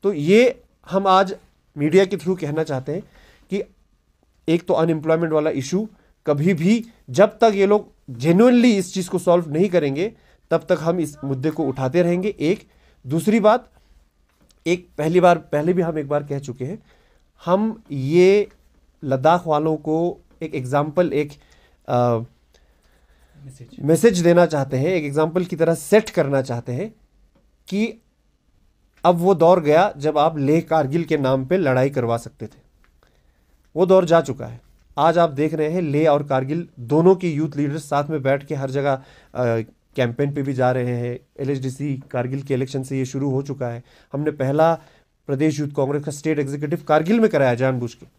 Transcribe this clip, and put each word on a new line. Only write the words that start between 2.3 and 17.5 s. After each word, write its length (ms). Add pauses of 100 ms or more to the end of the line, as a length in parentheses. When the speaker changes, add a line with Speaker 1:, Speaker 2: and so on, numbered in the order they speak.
Speaker 1:
कहना 220
चाहते 300
हैं 100 (480)
कि 120 (880)
एक 180
तो 80
अनएम्प्लॉयमेंट 580
वाला 180
इशू 380 (380)
कभी 280
भी, 320 (240)
जब 280
तक 160
ये 120
लोग 260 (180)
genuinely 540
इस 300
चीज़ 160
को 80
सॉल्व 320
नहीं 180
करेंगे, 460 (360)
तब 180
तक 120
हम 200
इस 240
मुद्दे 260
को 140
उठाते 380
रहेंगे। 380
एक, 280 (380)
दूसरी 340
बात, 300 (960)
एक 220 (100)
पहली 220
बार, 180
पहले 340
भी 100
हम 160
एक 100
बार 160
कह 140
चुके 260
हैं, 180 (640)
हम 460